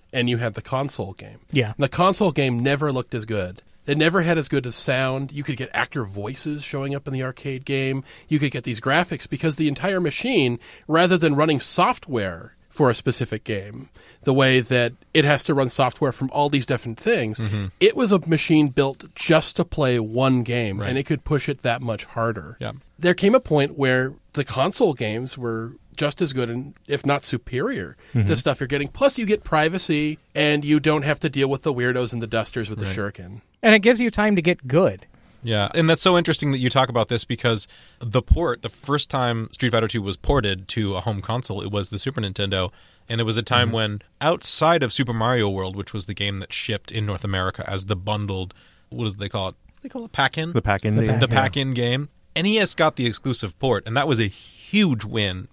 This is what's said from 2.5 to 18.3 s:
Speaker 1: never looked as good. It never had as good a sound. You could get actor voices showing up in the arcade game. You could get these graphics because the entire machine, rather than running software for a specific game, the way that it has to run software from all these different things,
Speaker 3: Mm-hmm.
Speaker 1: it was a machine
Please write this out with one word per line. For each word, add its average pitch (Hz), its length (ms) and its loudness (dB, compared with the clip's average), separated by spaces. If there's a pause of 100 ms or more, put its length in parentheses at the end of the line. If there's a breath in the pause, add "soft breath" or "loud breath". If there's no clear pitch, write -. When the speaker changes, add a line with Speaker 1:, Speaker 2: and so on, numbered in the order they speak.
Speaker 1:
never 139 320 0
looked 127 240 -6
as 110 100 -6
good. 98 380 -6 (240)
It 143 100 0
never 170 240 4
had 165 160 2
as 147 100 -2
good 135 200 -2
a 123 40 -8
sound. 131 600 -2
You 147 120 -10
could 131 140 -6
get 123 160 -8
actor 123 300 -2
voices 120 600 -8
showing 139 300 -6
up 139 140 -8
in 135 60 -6
the 131 100 -4
arcade 127 420 -8
game. 135 380 -2 (240 loud breath)
You 156 100 2
could 139 140 2
get 127 120 -8
these 113 160 -6
graphics 165 480 0
because 156 280 -2
the 156 120 0
entire 180 320 -2
machine, 151 600 2 (280 loud breath)
rather 175 300 4
than 160 180 4
running 151 240 4 (360)
software 98 600 -6 (140)
for 139 200 4
a 117 60 2
specific 120 480 -4
game, 107 460 -8 (340 soft breath)
the 135 100 2
way 131 280 6
that 120 320 0 (200)
it 156 120 6
has 143 180 2
to 160 100 0
run 135 140 2
software 127 460 0
from 135 180 -4
all 147 160 2
these 139 180 0
different 120 320 -4
things, 135 400 -2
Speaker 3:
Mm-hmm. 104 280 -2 (160)
Speaker 1:
it 208 160 6
was 220 160 4
a 190 140 6
machine 156 420 4